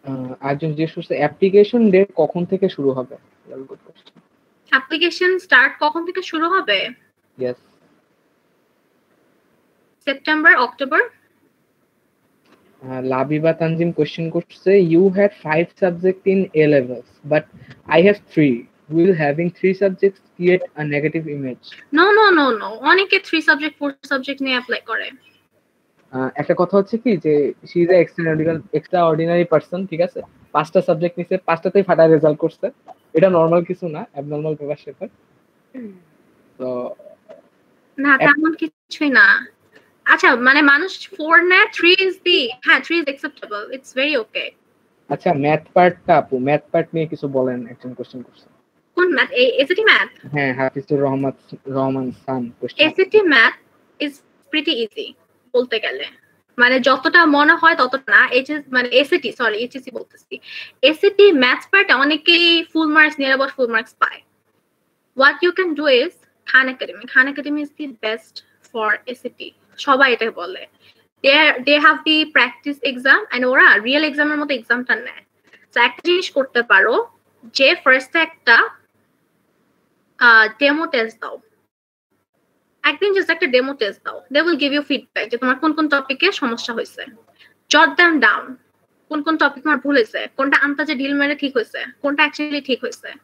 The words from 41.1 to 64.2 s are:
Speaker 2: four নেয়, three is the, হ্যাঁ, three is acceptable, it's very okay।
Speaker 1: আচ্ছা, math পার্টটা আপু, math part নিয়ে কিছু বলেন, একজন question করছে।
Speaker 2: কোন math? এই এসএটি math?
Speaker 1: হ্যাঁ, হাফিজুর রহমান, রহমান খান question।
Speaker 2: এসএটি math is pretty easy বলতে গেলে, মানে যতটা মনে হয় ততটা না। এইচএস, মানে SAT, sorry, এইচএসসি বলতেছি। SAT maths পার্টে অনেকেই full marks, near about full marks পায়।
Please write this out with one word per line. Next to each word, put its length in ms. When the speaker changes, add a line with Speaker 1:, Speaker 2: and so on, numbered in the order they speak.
Speaker 2:
four 260
নেয়, 220
three 300
is 180
the, 220
হ্যাঁ, 140
three 240
is 20
acceptable, 680
it's 200
very 220
okay। 320
Speaker 1:
আচ্ছা, 240
math 300
পার্টটা 440
আপু, 200
math 240
part 220
নিয়ে 140
কিছু 200
বলেন, 400
একজন 260
question 280
করছে। 240
Speaker 2:
কোন 180
math? 180
এই 140
এসএটি 380
math? 260
Speaker 1:
হ্যাঁ, 220
হাফিজুর 460
রহমান, 320
রহমান 440
খান 480
question। 300
Speaker 2:
এসএটি 300
math 380
is 140
pretty 340
easy 260
বলতে 260
গেলে, 260
মানে 220
যতটা 460
মনে 280
হয় 220
ততটা 360
না। 180
এইচএস, 420
মানে 180
SAT, 420
sorry, 260
এইচএসসি 340
বলতেছি। 480
SAT 500
maths 400
পার্টে 220
অনেকেই 800
full 140
marks, 300
near 140
about 180
full 200
marks 300
পায়। 220